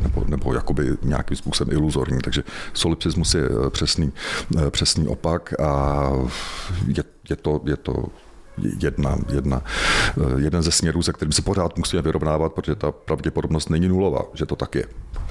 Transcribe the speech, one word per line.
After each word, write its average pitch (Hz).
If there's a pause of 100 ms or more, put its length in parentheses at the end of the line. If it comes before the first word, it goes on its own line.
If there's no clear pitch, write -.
nebo, -
nebo 67
jakoby 65
nějakým 69
způsobem -
iluzorní. 73
Takže 62 (300)
solipsismus 82
je, 87 (260)
eh, 69
přesný, 76 (460)
eh, 71
přesný 80
opak 82
a 71 (760)
je, - (260)
je 73
to, 76
je 71
to - (760)
jedna, 71 (160)
jedna, 67 (580)
eh, 67
jeden 78
ze 80
směrů, 82
se 82
kterým 76
se 76
pořád 92
musíme 87
vyrovnávat, 78
protože -
ta 73
pravděpodobnost 73
není 85
nulová, 92 (120)
že 76
to -
tak -
je. - (460)